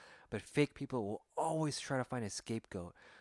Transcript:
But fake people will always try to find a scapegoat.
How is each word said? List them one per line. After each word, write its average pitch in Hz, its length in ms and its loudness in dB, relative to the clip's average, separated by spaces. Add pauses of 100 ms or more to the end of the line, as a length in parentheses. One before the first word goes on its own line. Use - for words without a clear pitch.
(300)
But 107 120 -4
fake - 340 2
people 127 280 -2
will 101 220 -2 (100)
always 156 440 2
try - 180 0
to 127 80 2
find 123 180 -2
a 101 60 -2
scapegoat. 95 640 -4 (280)